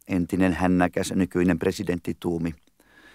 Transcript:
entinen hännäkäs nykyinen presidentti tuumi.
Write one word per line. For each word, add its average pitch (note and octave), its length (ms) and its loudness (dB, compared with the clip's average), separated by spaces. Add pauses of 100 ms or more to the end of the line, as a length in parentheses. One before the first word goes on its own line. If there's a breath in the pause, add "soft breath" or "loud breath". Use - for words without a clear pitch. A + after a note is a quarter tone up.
entinen F#2 460 0
hännäkäs F2+ 580 0
nykyinen F2+ 480 2
presidentti F2 600 -4
tuumi. E2+ 360 -4 (600 soft breath)